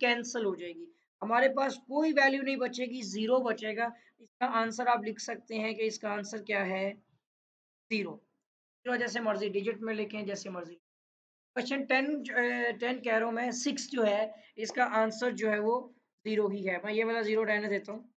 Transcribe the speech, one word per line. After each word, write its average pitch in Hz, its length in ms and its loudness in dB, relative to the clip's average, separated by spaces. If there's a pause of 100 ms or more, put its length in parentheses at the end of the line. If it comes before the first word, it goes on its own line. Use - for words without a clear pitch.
Cancel 240 440 0
हो 190 100 0
जाएगी, 170 320 -10 (340)
हमारे 240 280 4
पास 269 280 0 (100)
कोई 311 260 2
value 269 280 6
नहीं 269 160 0
बचेगी, 247 460 -4
ज़ीरो 220 380 2
बचेगा। 220 500 -2 (300)
इसका - 240 -6 (140)
answer 226 280 0
आप 240 180 4
लिख 220 140 -6
सकते 226 360 -8
हैं 220 200 -2
कि 220 80 -4
इसका 214 260 -2
answer 208 320 -6
क्या 202 220 -2
है, 104 280 -2 (1000)
ज़ीरो। 196 200 0 (720)
ज़ीरो 247 120 0
जैसे 233 220 -2
मर्जी 208 300 0
डिजिट 202 320 -2
में 220 120 -2
लिखें, 214 320 -6
जैसे 196 240 -6
मर्जी। 175 260 -10
क्वेश्चन - 1080 -8
टेन, 277 320 4
अ, 240 640 0
टेन 247 200 0
कह 220 180 2
रहा 226 80 2
हूँ 233 100 -2
मैं, 240 180 0
सिक्स - 360 -2
जो 240 140 2
है 214 300 2 (240)
इसका 226 280 0 (120)
answer 220 360 2
जो 214 160 0
है 208 100 2
वो 226 180 2 (480)
ज़ीरो 214 240 2
ही 202 140 -4
है। 180 220 -2
मैं 214 80 -4
ये 220 100 2
वाला 226 180 0
ज़ीरो 220 220 2
रहने 214 240 0
देता 202 240 -2
हूँ, 226 280 -12